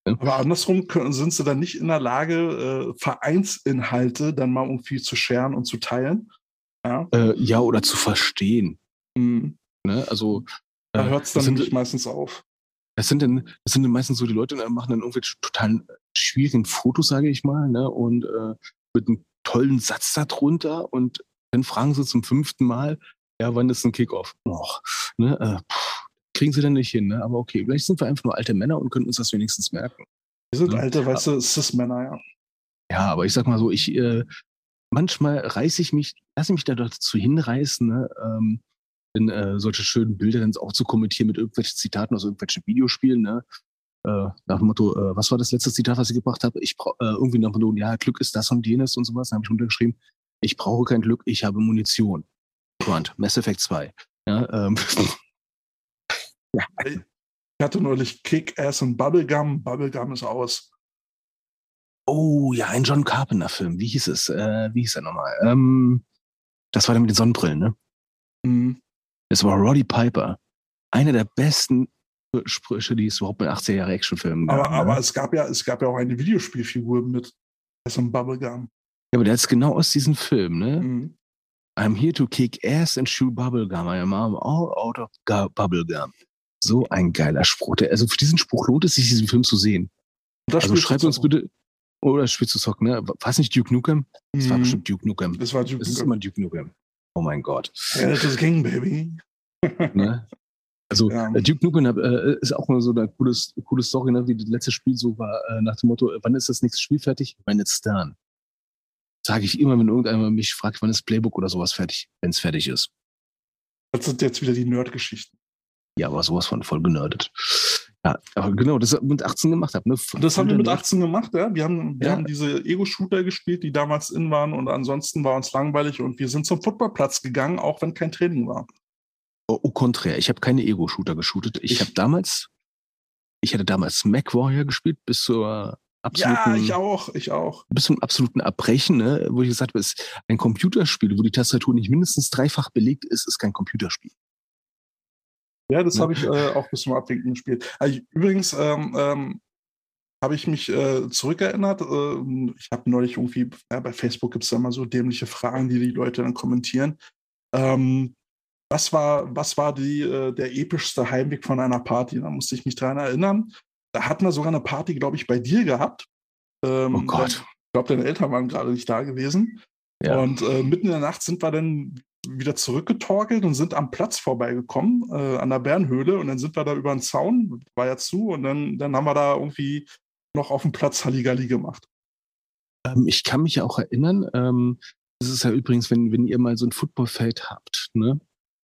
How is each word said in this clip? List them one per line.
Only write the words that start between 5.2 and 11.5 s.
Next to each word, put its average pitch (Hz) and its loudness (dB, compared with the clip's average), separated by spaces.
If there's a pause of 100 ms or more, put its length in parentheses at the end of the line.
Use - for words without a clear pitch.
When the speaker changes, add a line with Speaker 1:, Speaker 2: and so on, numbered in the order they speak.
Speaker 2:
und 127 -4
zu - -6
teilen? 135 -4 (540)
Ja. 135 -4
Speaker 1:
Äh, 113 6
ja, 113 4
oder 117 4
zu - 0
verstehen. 104 0 (380)
Speaker 2:
Mhm. 123 0 (280)
Speaker 1:
Ne? 107 0
Also, 107 -2 (480)
Speaker 2:
Da 131 2
Speaker 1:
äh, 131 0
Speaker 2:
hört's 143 -2
dann 151 4
Speaker 1:
das 135 4
sind 131 4